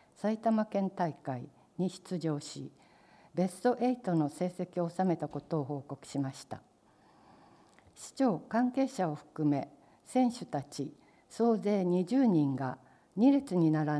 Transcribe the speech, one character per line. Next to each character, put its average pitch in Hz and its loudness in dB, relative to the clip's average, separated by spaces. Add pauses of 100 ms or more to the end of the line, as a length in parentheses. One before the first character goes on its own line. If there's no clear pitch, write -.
(160)
埼 214 -2
玉 220 0
県 196 -2
大 170 -4
会 127 -8 (300)
に 175 0
出 - -8
場 147 -2
し、 139 -12 (640)
ベ 185 0
ス - -16
ト 247 2
エ 254 2
イ 240 -4
ト 185 -2
の 151 2
成 180 -4
績 180 -4
を 170 -2
収 185 -2
め 175 2
た 151 -4
こ 143 -8
と 156 -4
を 143 -2
報 139 -6
告 - -14
し - -8
ま 135 -2
し - -16
た。 - -14 (1300)
市 - -18
長、 233 2
関 247 -2
係 269 0
者 185 -2
を 147 -4
含 - -4
め、 143 0 (360)
選 254 2
手 - -8
た 139 -4
ち - -8 (340)
総 226 2
勢 196 0
二 175 2
十 254 2
人 151 4
が 127 -6 (380)
二 247 6
列 277 0
に 165 6
並 156 2